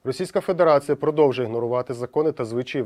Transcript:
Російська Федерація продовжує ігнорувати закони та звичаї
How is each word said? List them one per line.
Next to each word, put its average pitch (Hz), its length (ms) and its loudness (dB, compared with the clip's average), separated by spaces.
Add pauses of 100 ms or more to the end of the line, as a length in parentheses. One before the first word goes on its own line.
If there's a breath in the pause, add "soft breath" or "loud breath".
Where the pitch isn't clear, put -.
Російська 180 360 -4
Федерація 156 560 2
продовжує 143 520 2
ігнорувати 120 460 -4
закони 139 380 -2
та 131 120 -6
звичаї 123 420 -4